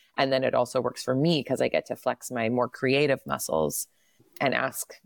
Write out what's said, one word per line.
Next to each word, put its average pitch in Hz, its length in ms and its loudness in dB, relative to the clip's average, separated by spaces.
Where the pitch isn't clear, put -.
And 135 160 2
then 131 120 2
it 127 100 0
also 123 260 0
works 120 220 -4
for 131 140 0
me 151 260 2
'cause 127 180 -2
I 127 60 2
get - 200 0
to 120 100 -6
flex - 340 -6
my 117 180 -2
more 123 200 0
creative 135 580 2
muscles - 640 -2
and 131 120 2
ask 127 400 -4